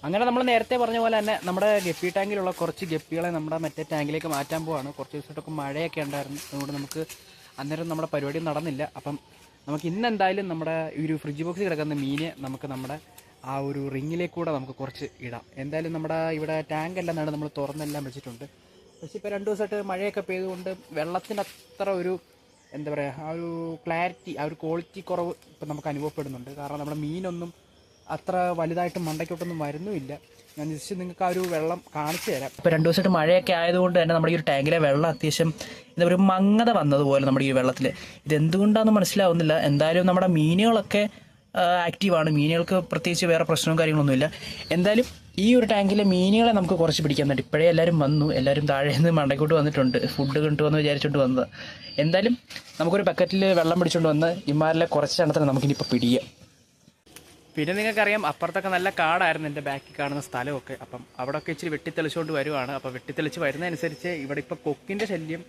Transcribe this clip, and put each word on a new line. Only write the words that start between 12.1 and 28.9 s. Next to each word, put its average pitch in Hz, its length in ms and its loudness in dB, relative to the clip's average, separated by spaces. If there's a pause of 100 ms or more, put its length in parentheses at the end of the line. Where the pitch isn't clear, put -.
നമുക്ക് 131 280 -10
നമ്മുടെ 131 240 -10 (520)
ആ 135 40 -6 (140)
ഒരു 139 140 -6 (140)
റിങ്ങിലേക്ക് 160 420 -6
കൂടെ 165 180 -4
നമുക്ക് 131 240 -8
കുറച്ച് 135 260 -10 (200)
ഇടാം. 120 180 -12 (180)
എന്തായാലും 160 340 -6
നമ്മുടെ 160 220 -4 (200)
ഇവിടെ 156 180 -4 (180)
ടാങ്ക് 170 280 -6
എല്ലാം 170 180 -4
നടന്ന് 151 160 -4
നമ്മൾ 151 140 -8 (100)
തുറന്നെല്ലാം 147 480 -8
വെച്ചിട്ടുണ്ട്. 127 360 -16 (540)
പക്ഷേ 160 200 -16
ഇപ്പോൾ 208 160 -8
രണ്ട് 202 140 -6
ദിവസമായിട്ട് 208 420 -4
മഴയൊക്കെ 196 380 -4
പെയ്തുകൊണ്ട് 185 420 -6 (280)
വെള്ളത്തിൻ്റെ 180 460 -4
അത്ര - 440 -10 (120)
ഒരു, 180 120 -2 (640)
എന്താ 147 180 -8
പറയുക, 143 320 -6
ആ 156 100 -8
ഒരു 170 120 -8 (360)
ക്ലാരിറ്റി, 175 560 -4
ആ 143 100 -4
ഒരു 156 120 -14
ക്വാളിറ്റി 165 380 -6 (100)
കുറവ് 175 220 -2 (200)
ഇപ്പം - 200 -14
നമുക്ക് 147 200 -8
അനുഭവപ്പെടുന്നുണ്ട്. 139 680 -8
കാരണം 143 240 -8
നമ്മുടെ 151 220 -8
മീനൊന്നും 175 480 -8 (640)
അത്ര 185 200 -4 (220)
വലുതായിട്ട് 170 480 -2